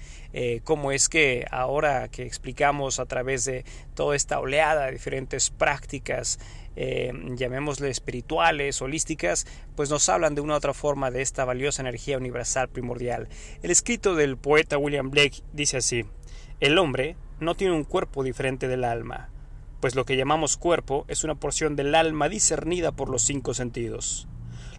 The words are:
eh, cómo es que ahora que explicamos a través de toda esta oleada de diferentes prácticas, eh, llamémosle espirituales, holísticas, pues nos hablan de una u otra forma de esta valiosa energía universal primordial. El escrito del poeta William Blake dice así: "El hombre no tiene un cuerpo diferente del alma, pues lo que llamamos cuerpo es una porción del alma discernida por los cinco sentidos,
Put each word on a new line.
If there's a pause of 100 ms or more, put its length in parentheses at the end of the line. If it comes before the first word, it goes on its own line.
(340)
eh,
cómo
es
que
ahora
que
explicamos
a
través
de (300)
toda
esta
oleada
de
diferentes
prácticas, (360)
eh, (220)
llamémosle
espirituales,
holísticas, (300)
pues
nos
hablan
de
una
u
otra
forma
de
esta
valiosa
energía
universal
primordial. (320)
El
escrito
del
poeta
William
Blake (100)
dice
así: (560)
"El
hombre (240)
no
tiene
un
cuerpo
diferente
del
alma, (520)
pues
lo
que
llamamos
cuerpo
es
una
porción
del
alma
discernida
por
los
cinco
sentidos, (520)